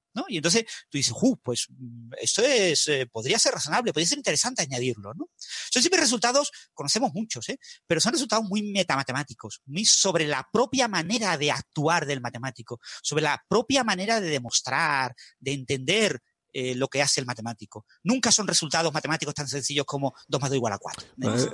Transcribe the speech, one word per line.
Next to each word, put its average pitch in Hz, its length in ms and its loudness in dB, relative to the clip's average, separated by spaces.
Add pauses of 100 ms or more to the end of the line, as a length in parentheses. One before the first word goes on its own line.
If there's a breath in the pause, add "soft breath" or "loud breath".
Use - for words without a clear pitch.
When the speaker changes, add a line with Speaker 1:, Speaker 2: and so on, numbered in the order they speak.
(140)
Speaker 1:
¿no? 254 160 -2
Y 202 80 -4
entonces 170 260 2 (260 loud breath)
tú - 80 -4
dices, 131 220 0
"Uh, 247 240 4
pues, - 260 -2
mm, 117 420 -16 (100)
esto 147 200 0
es, 208 460 4
eh, 131 240 2
podría 131 260 0
ser 277 160 4
razonable, 185 380 0
podría 165 160 0
ser 285 100 0
interesante 220 440 0
añadirlo", 123 520 -4
¿no? 254 160 -10 (400 loud breath)
Son 254 120 2
siempre 349 180 4
resultados, 254 500 2 (240 loud breath)
conocemos 180 400 -2
muchos, 202 360 -6
¿eh? 277 100 -8 (260 loud breath)
Pero 165 140 2
son 202 140 2
resultados 226 320 0
muy 208 260 -2
metamatemáticos, 139 960 -2
muy 156 180 -4
sobre 170 440 4
la 135 220 -2
propia 247 380 2
manera 190 500 -2
de 143 140 0
actuar 156 540 0
del 139 160 -4
matemático, 120 580 -10 (220 loud breath)
sobre 151 220 0
la 147 260 0
propia 247 340 4
manera 208 380 0
de 175 80 -2
demostrar, 135 840 0 (260 soft breath)
de 135 120 -6
entender, 143 680 0 (360)
eh, 127 160 -2
lo 127 140 -2
que 135 140 0
hace 143 180 2
el 127 80 -4
matemático. 110 580 -10 (160)
Nunca 226 300 2
son 202 160 4
resultados 165 460 2
matemáticos 147 420 -2
tan 147 100 -6
sencillos 139 400 -2
como 139 300 -4 (100)
dos 143 140 -2
más 127 100 -2
dos 139 60 0
igual 120 160 0
a 98 60 -2
cuatro. - 280 -12 (160)
Speaker 2:
Eh, 120 140 0
Speaker 1:
Es, 131 180 2